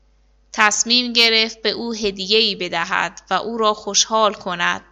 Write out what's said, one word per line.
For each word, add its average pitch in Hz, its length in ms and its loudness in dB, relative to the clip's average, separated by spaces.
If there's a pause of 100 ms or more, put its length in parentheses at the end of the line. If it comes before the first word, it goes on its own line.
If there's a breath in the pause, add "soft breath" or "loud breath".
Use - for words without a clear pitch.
(520)
تصمیم 233 600 2
گرفت 226 500 2
به 214 80 0
او 233 220 -4
هدیه‌ای 208 600 0
بدهد 175 760 -4
و 196 40 0
او 226 240 -2
را 214 160 2
خوشحال 208 600 0
کند. 175 580 -4